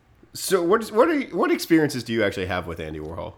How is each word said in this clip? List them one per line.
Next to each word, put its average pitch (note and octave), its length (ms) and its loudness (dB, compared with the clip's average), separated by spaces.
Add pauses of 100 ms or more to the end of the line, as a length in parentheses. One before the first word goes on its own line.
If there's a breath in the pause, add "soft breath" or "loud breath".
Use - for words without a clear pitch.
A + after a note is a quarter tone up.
(340)
So F3+ 280 -2
what G3 200 2
is, G3 80 -10
what A#3+ 180 4
are E4 100 0
you, A3+ 180 -6
what F4+ 140 0
experiences D#3 540 2
do A#2 80 -6
you A2+ 120 2
actually F#2+ 220 0
have F2+ 200 -4
with E2 140 -8
Andy D#2 200 -8
Warhol? E2 380 -10